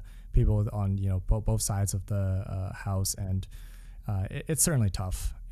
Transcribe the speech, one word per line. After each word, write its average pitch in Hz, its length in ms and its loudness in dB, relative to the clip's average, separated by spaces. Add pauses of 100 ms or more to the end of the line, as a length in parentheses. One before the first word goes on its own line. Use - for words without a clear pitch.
(320)
people 107 400 6
on, 98 260 0
you 98 100 0
know, 92 180 2
bo-, 110 140 4
both 110 220 2
sides 101 320 0
of 95 120 -4
the, 95 400 0
uh, 92 260 -4
house, 95 420 -2
and, 95 340 -2 (580)
uh, 98 240 0
it, - 160 -8
it's 156 160 0
certainly 127 260 4
tough. - 460 -2 (180)